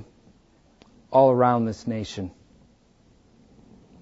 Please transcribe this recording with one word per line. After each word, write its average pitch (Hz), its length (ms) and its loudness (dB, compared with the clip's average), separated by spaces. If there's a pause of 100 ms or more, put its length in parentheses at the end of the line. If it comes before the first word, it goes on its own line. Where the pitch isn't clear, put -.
(1120)
all 135 180 6
around 123 360 2
this 110 200 -10
nation. 104 460 -8 (1700)